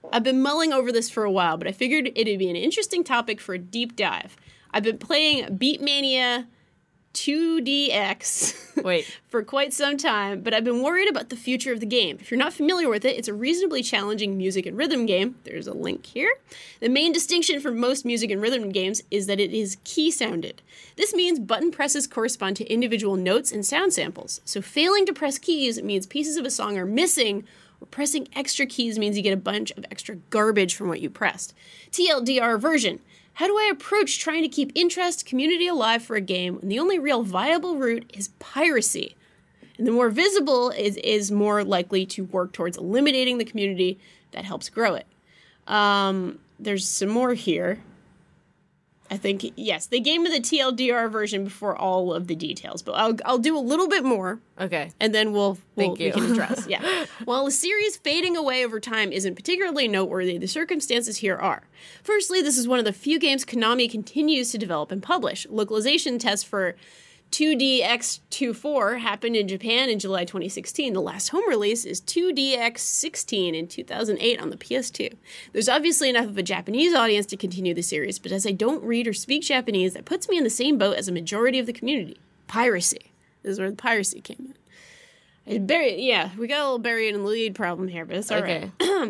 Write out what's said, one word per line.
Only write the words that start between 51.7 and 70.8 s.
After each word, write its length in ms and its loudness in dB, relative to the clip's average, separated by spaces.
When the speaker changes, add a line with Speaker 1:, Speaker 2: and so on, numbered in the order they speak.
Speaker 1:
all 380 2
of 120 -2
the 80 -2
details, 480 -8
but 100 -8
I'll, 220 2
I'll 120 4
do 180 2
a 40 0
little 260 2
bit 160 2
more. 380 0
Speaker 2:
Okay. 400 -4
Speaker 1:
And 160 2
then 180 2
we'll, 260 2
we'll 120 4
Speaker 2:
Thank 120 -2
you. 60 0
Speaker 1:
we 60 2
can 200 2
address. 340 0
Speaker 2:
<laughs> 80 -2
Speaker 1:
Yeah. 300 -2
While 180 0
the 60 0
series 480 0
fading 380 0
away 280 0
over 160 -4
time 320 -2
isn't 220 -2
particularly 540 0
noteworthy, 500 0
the 100 -4
circumstances 720 -2
here 180 0
are. 280 -2
Firstly, 380 2
this 160 2
is 100 0
one 120 4
of 80 2
the 80 0
few 240 0
games 260 2
Konami 460 2
continues 600 0
to 60 -4
develop 320 -2
and 120 -6
publish. 480 -2
Localization 680 0
tests 260 0
for 300 -2
two 260 2
D 260 4
X 380 -2
two 240 -2
four 440 0
happened 360 -2
in 140 0
Japan 420 0
in 80 0
July 260 -2
twenty 240 -6
sixteen. 440 -4